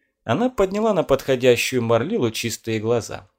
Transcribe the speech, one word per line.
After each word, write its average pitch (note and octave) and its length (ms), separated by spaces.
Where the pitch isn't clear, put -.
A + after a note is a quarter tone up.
Она G3 260
подняла G#3 440
на D#3+ 80
подходящую B2+ 800
Марли A#2 340
лучистые A2+ 640
глаза. A2 480